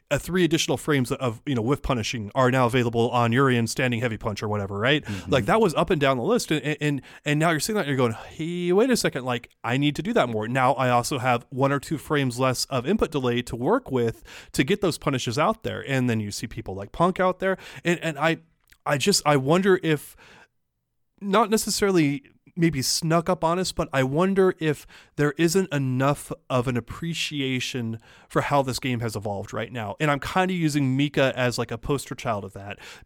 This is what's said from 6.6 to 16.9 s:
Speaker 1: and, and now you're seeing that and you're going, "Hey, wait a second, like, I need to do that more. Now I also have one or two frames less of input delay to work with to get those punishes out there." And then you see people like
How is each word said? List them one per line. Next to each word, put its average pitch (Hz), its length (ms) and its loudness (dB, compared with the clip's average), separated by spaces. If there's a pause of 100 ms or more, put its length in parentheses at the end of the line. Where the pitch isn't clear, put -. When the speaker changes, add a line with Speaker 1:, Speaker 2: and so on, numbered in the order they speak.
Speaker 1:
and, 147 200 0 (220)
and 147 160 0
now 170 120 4
you're 151 100 0
seeing 214 140 -2
that 170 120 0
and - 0 -
you're 139 100 0
going, 123 140 4
"Hey, 175 600 -4
wait 233 160 6
a 233 80 4
second, 147 260 -2
like, 123 260 -4 (140)
I 120 140 0
need 143 180 2
to - 80 -4
do 208 100 -4
that 165 140 4
more. 110 220 -2
Now 131 240 4
I 127 160 2
also 123 280 2
have 120 320 0
one 135 220 0
or 143 80 0
two 156 180 -6
frames 135 400 -2
less 131 280 0
of 123 200 -4
input 190 240 0
delay 123 340 0
to - 120 -10
work 175 340 0
with 117 320 0 (300)
to 147 140 0
get 202 160 0
those 170 160 0
punishes 127 420 -2
out 202 240 0
there." 101 240 -6
And 131 220 0
then 113 100 0
you 104 100 -6
see - 160 -8
people 104 300 -10
like 101 160 -12